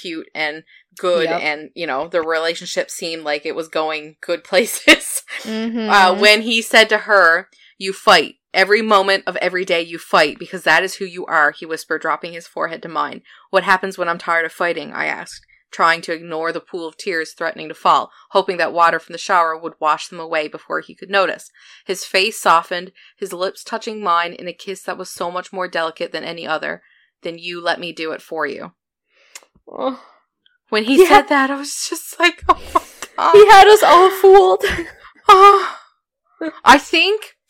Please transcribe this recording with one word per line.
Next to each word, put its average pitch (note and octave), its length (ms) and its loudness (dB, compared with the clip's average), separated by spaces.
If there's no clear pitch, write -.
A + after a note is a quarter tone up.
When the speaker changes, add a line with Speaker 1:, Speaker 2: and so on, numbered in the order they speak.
Speaker 1:
cute E3 340 -14
and D#3 300 -8
good F3 260 -2
Speaker 2:
Yep. E3 180 -4
Speaker 1:
and, D3+ 320 -8
you E3+ 120 -10
know, D3 220 -6
the F3 140 -4
relationship E3 680 -6
seemed E3 340 -12
like D3 200 -6
it D#3 100 -8
was D#3+ 140 -10
going D#3 540 -8
good E3+ 220 -8
<laughs> - 0 -
places. - 800 0
Speaker 2:
Mm-hmm. A3 480 -6
Speaker 1:
Uh, G3+ 280 4
when G#3 240 4
he A3+ 200 -2
said A3 280 4
to G#3+ 80 2
her, F#3+ 500 2
"You F#3+ 140 -8
fight F3+ 440 2
every G3 280 2
moment G3 440 2
of F3+ 100 -6
every F3+ 280 -4
day F3 180 -2
you E3 160 -14
fight D#3+ 400 0
because E3+ 260 -14
that E3 180 2
is F#3 140 -8
who G3 80 -10
you F3+ 220 -14
are," D3+ 240 0
he D#3 160 -16
whispered, D#3+ 360 -8
dropping E3 300 -6
his E3+ 140 -18
forehead E3 360 -10
to E3+ 60 -16
mine. D3 340 -8
"What F#3 140 0
happens F#3+ 340 -2
when F3 100 -4
I'm E3+ 100 -4
tired E3 280 -2
of E3 60 -12
fighting?" E3 400 -6
I D3+ 140 -6
asked, - 340 -10
trying E3+ 320 0
to F3 100 -10
ignore E3 400 -8
the D3 80 -10
pool E3+ 260 -14
of D#3 120 -16
tears E3 340 -8
threatening D#3+ 360 -10
to D#3+ 60 -16
fall, D#3 360 0
hoping F#3 260 -2
that E3 160 -4
water E3 240 2
from E3+ 160 -14
the E3 40 -16
shower E3 380 -2
would E3 240 -12
wash D#3 280 -2
them F3 120 -18
away D#3+ 280 -6
before D#3+ 320 -12
he - 140 -20
could F#3 160 -20
notice. F#3+ 400 -4
His F#3 180 -8
face G3+ 340 -4
softened, F3 540 -2
his F#3 160 -12
lips F#3 320 -8
touching A3 380 -12
mine F3 320 -2
in F3+ 120 -18
a F3 60 -12
kiss - 300 -16
that F3+ 160 -12
was F3+ 120 -16
so F3 200 -8
much F3+ 240 -12
more F#3 140 -6
delicate E3 440 -6
than D#3+ 120 -10
any E3 220 -12
other. D#3 360 -8
"Then E3+ 160 -12
you F3 240 -12
let E3+ 180 -4
me E3+ 120 -12
do D#3+ 200 -10
it - 100 -12
for D#3+ 240 -8
you." - 280 -14
Speaker 2:
Ugh. C4 240 -8
Speaker 1:
When G#3+ 160 -4
he C4+ 180 4
Speaker 2:
Yeah. F4 60 6
Speaker 1:
said D4 200 4
that, C#4 220 0
I C#4 60 -6
was C#4+ 320 -10
just - 320 -14
like, E4+ 280 -2
"Oh - 60 2
my - 80 0
god." - 180 2
Speaker 2:
He G#4 160 12
had G4 160 12
us G#4 160 8
all F4+ 280 6
fooled. F#4+ 580 6
<laughs> - 60 -4
Speaker 1:
Oh. G4 500 6
I C#4 140 6
think, F4+ 580 -2